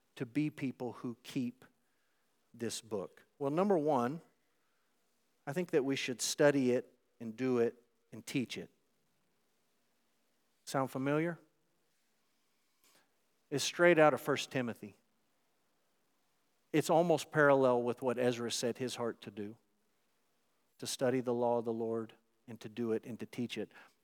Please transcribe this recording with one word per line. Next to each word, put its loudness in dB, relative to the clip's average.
to -8
be -2
people -8
who -8
keep -8
this -8
book? -10
Well, -4
number 2
one, 0
I -6
think -4
that 4
we 0
should -6
study 4
it 2
and -10
do 0
it 2
and -16
teach -6
it. -12
Sound -4
familiar? -2
It's -2
straight 6
out 8
of -2
First -4
Timothy. -6
It's 4
almost 4
parallel 6
with -4
what -2
Ezra 0
set -2
his -6
heart -6
to -14
do, -10
to -12
study 0
the -2
law 2
of -4
the -2
Lord -4
and -14
to -14
do -4
it -2
and -12
to -12
teach -8
it. -8